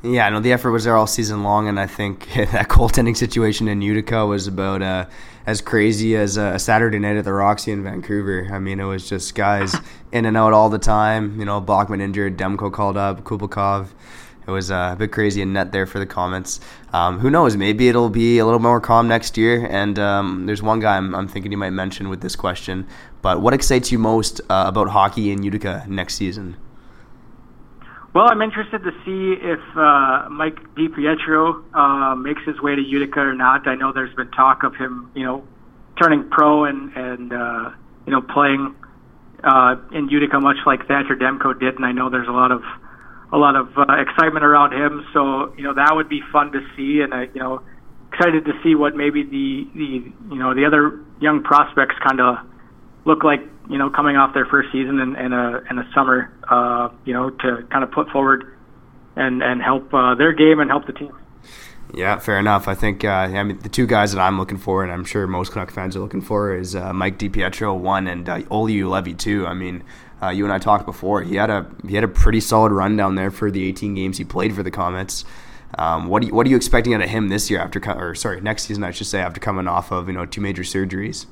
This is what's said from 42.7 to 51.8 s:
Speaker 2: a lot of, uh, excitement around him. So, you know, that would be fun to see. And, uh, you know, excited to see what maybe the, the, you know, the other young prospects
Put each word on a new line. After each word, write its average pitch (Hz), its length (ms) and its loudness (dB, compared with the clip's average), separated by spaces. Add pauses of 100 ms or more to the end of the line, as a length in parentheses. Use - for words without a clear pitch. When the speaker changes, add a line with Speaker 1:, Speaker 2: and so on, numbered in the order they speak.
Speaker 2:
a 151 40 2
lot 143 180 6
of, 131 220 -2
uh, 143 80 4 (140)
excitement 156 480 2
around 147 260 6
him. 147 400 -2
So, 139 460 0
you 139 60 -10
know, 139 100 -4
that 143 200 4
would 156 140 -2
be 147 140 -6 (100)
fun 147 200 2
to 135 80 -4 (140)
see. 143 280 0
And, 131 100 -4
uh, 127 220 -6
you 131 60 -10
know, 131 200 -6 (540)
excited 160 320 2
to 147 60 -2 (100)
see 165 120 4
what 147 220 2
maybe 147 280 -2
the, 139 500 -6
the, 131 380 -8 (220)
you 131 40 -8
know, 127 160 -2
the 139 100 2
other 151 360 4 (200)
young 151 220 2
prospects 143 540 2 (100)